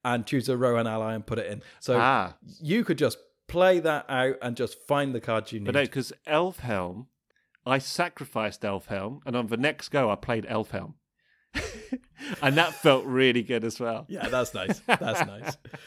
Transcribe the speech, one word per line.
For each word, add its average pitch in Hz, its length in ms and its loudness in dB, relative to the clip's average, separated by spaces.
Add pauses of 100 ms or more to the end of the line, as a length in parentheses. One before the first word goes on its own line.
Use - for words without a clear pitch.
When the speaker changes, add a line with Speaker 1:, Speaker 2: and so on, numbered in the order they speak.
Speaker 1:
and 120 220 0
choose 131 220 0
a 131 80 2
Rohan 120 300 2
ally 110 280 -2
and 107 120 -8
put 113 120 -4
it 101 120 -4
in. 104 120 -10 (180)
So 123 180 2
Speaker 2:
Ah. 113 380 4 (240)
Speaker 1:
you 175 240 2
could 147 140 0
just 135 200 2 (300)
play 180 320 6
that 156 280 0
out 131 320 2
and 120 160 -4
just 120 300 -4
find 143 280 0
the 117 60 -4
cards 110 320 -2
you 110 80 -6
need. 101 60 -8
Speaker 2:
But 123 80 0
no, 139 120 4
'cause - 260 -6 (140)
Elfhelm, 123 800 -2 (600)
I 131 120 2
sacrificed 127 840 -4
Elfhelm, 101 640 -6
and 123 100 -2
on 120 120 -2
the 113 100 -2
next 147 320 -2
go, 131 200 2
I 101 60 2
played 113 300 -2
Elfhelm. 110 480 -6 (600)
<laughs> - 80 -4 (760)
And 143 160 4
that 165 160 4
felt 135 320 4
really 127 380 4
good 113 220 -2
as 110 140 -4
well. 117 300 -4
Speaker 1:
Yeah, 185 200 -6
that's 123 260 -2
nice. 98 320 -4
That's 170 400 2
nice. 104 300 -10 (300)